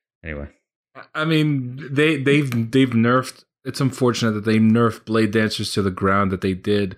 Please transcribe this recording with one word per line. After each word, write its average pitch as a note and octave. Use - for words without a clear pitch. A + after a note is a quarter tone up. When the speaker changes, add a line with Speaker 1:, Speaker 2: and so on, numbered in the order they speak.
Speaker 1:
Anyway. C#2+
Speaker 2:
I D#3
mean, D3
they, D3+
they've, C#3
they've C3+
nerfed. A#2+
It's C3
unfortunate B2
that G#2
they A2
nerfed A2
Blade A2
Dancers A2
to G#2
the G2
ground G2
that F#2
they F#2+
did, G2+